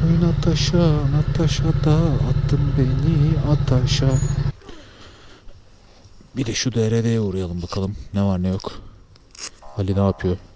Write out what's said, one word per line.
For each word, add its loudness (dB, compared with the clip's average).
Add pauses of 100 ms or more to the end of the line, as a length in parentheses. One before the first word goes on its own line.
Oy 4
Natasha, 2 (340)
Natasha 0
da 2 (360)
attın 0 (180)
beni 2
ataşa. 0 (2250)
Bir -4
de -6
şu -4
D 0
R 0
D'ye 0
uğrayalım -4
bakalım. -6 (180)
Ne 0
var 0
ne 0
yok. -4 (1040)
Ali -2
ne 2
yapıyor? 0 (200)